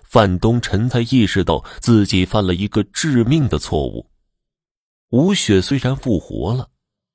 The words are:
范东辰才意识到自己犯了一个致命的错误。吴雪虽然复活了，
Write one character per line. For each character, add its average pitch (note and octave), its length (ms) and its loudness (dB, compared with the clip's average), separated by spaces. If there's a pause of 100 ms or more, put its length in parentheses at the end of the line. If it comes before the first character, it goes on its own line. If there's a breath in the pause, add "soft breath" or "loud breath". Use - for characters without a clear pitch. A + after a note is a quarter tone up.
范 F#2+ 360 2
东 A#2 200 0
辰 A2+ 300 -2
才 B2 120 -2
意 A#2 240 2
识 F#2 160 0
到 E2 220 0 (180 loud breath)
自 G#2+ 240 4
己 F#2 200 0
犯 G#2 200 0
了 F2+ 80 0
一 F#2+ 140 -4
个 G#2 180 0
致 C3 380 -2
命 C#3 240 0
的 D#2 100 -2
错 C#2+ 300 -4
误。 A1 220 -12 (1000)
吴 D#3+ 240 2
雪 G2 280 2
虽 C#3 160 -2
然 B2+ 180 -2
复 A#2+ 240 -2
活 D#2 340 -6
了， B2+ 160 -6 (440)